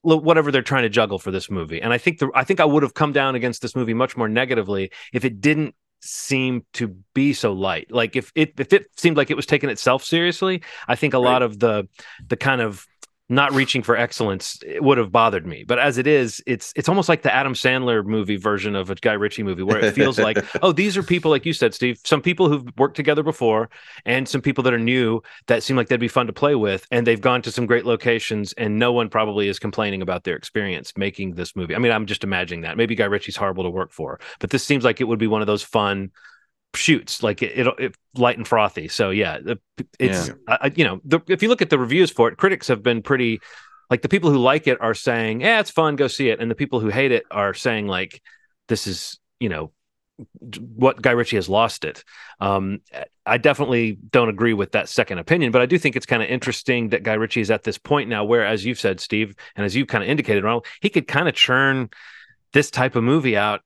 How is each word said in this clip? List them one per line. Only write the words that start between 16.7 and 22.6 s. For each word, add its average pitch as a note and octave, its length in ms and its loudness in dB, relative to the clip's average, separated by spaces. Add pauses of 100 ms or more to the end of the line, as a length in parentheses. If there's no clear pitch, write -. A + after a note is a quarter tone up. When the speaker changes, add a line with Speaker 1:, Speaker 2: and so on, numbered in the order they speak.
Speaker 1:
it's D3+ 140 -2
almost F#3 180 2
like E3 140 2
the A2 120 0
Adam C3+ 200 0
Sandler B2 520 0
movie G#2 300 -2
version G2+ 400 -2
of F#2+ 160 -6
a F#2+ 40 -6
Guy G#2+ 180 0
Ritchie G#2 300 -4
movie F#2+ 200 -4
where G#2+ 160 0
it G#2+ 160 2
feels B2 240 2
like, G#2+ 180 2 (140)
Speaker 2:
<laughs> - 100 -4
Speaker 1:
oh, F3+ 120 4
these F#3 240 0
are G3 60 -2
people, D#3+ 280 0
like C#3 140 2
you E3 80 -2
said, A#2 200 2
Steve, B2 300 -2
some D3 180 4
people F3+ 280 2
who've C#3+ 160 0 (120)